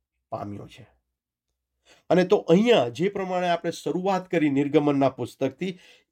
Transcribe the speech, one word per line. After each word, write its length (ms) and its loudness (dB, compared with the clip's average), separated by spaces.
પામ્યો 380 -12
છે. 280 -20
અને 140 4
તો 120 2
અહીંયા 520 4
જે 200 -2
પ્રમાણે 400 -4
આપણે 220 -4
શરૂઆત 600 -4
કરી 200 2
નિર્ગમનના 580 2
પુસ્તકથી, 680 -6